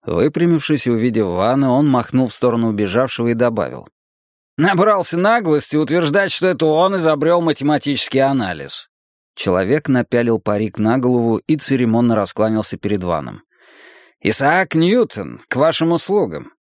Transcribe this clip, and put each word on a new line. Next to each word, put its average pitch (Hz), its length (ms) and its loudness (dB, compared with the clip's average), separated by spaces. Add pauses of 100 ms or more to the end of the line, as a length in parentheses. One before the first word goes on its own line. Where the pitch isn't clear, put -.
Выпрямившись 156 800 0
и 123 40 0
увидев 110 380 0
Вана, 123 440 0
он 143 160 2
махнул 127 380 0
в 113 80 -6
сторону 117 340 0
убежавшего 113 600 -2
и 117 60 0
добавил: 113 540 -4 (680)
"Набрался 190 580 2
наглости 170 600 0
утверждать, 160 540 0
что - 180 -2
это 160 180 0
он 175 300 2
изобрел 160 440 2
математический 143 800 0
анализ". 95 680 -2 (440)
Человек 98 540 0
напялил 120 500 0
парик 104 400 -4
на 110 200 2
голову 120 400 0
и 156 180 -2
церемонно 120 600 0
раскланялся 107 600 -2
перед 98 260 -4
Ваном. 71 420 -6 (760)
"Исаак 156 540 0
Ньютон, 160 720 0
к - 80 -6
вашим 160 360 2
услугам". 156 680 -2